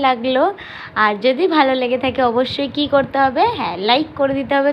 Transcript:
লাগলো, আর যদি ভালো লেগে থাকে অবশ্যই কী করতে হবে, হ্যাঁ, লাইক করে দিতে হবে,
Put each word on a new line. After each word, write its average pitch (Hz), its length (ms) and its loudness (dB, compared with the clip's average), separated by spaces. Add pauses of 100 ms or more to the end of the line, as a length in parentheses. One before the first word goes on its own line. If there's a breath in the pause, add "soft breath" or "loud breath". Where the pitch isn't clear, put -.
লাগলো, 254 360 0 (640 loud breath)
আর 214 80 2 (120)
যদি 262 200 2 (120)
ভালো 269 160 4 (100)
লেগে 247 220 0
থাকে 262 160 -2 (100)
অবশ্যই 254 460 -2
কী 294 80 0 (100)
করতে 269 300 0
হবে, 269 200 2 (140)
হ্যাঁ, 175 180 -4 (120)
লাইক 277 200 2 (100)
করে 277 220 0
দিতে 262 180 -6
হবে, 277 140 2